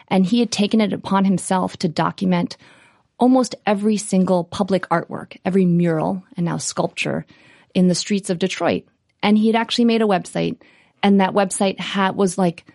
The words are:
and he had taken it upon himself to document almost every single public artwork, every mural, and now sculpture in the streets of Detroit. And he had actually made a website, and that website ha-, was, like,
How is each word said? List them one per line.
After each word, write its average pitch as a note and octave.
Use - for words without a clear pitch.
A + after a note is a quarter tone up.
and F#3+
he A#3
had A#3
taken G#3
it G3+
upon G3
himself F#3
to F3+
document F3
almost B3+
every G#3
single F#3
public F#3+
artwork, -
every F#3+
mural, E3+
and F3
now D#3+
sculpture -
in F3+
the F3+
streets G3
of F3
Detroit. E3+
And G#3
he G#3+
had A3
actually A#3
made A3+
a A3
website, E3+
and G3+
that F#3+
website G3
ha-, F#3+
was, G3
like, F3+